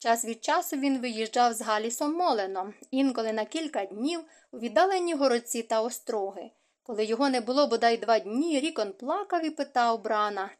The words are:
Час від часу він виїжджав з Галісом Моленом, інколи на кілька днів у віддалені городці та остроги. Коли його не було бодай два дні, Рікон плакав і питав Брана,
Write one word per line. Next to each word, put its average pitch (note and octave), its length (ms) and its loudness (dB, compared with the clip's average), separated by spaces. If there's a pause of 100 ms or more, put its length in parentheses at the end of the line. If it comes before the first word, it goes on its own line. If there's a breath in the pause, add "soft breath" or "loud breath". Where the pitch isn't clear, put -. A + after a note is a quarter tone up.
Час A#3 220 2
від A3+ 180 -8
часу E4 340 0
він C4+ 200 2
виїжджав A#3+ 560 2
з A3+ 80 -8
Галісом A3+ 520 0
Моленом, G3+ 600 0 (180)
інколи B3 420 0
на A3 120 -2
кілька C#4+ 400 -4
днів C#4+ 380 -4 (280 loud breath)
у B3+ 80 -14
віддалені F4 540 2
городці A#3+ 500 0
та A3+ 180 0
остроги. G#3+ 720 -4 (320)
Коли A3 220 -2
його A3+ 240 2
не B3+ 120 0
було B3+ 260 2
бодай A#3 300 2
два A3 220 2
дні, C4 400 0
Рікон B3+ 320 -2
плакав E4+ 540 -4
і D#4 40 -2
питав A#3+ 540 0
Брана, G#3 460 -2 (100)